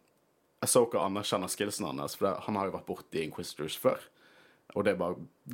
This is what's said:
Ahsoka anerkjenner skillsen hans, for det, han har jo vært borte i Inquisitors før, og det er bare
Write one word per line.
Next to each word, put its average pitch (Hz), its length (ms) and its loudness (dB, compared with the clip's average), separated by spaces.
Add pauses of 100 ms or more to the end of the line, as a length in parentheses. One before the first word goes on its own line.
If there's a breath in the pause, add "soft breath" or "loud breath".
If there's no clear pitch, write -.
(600)
Ahsoka 117 400 6
anerkjenner 95 480 0
skillsen 101 380 -2
hans, 71 320 -4
for 98 80 2
det, 95 60 2 (120)
han 104 140 0
har 98 100 0
jo 85 60 -4
vært 87 100 -8
borte - 320 -6
i 80 80 0
Inquisitors 76 560 -6
før, - 160 4 (800 soft breath)
og 95 100 0
det 104 80 6
er 90 80 -2
bare 87 160 0 (360)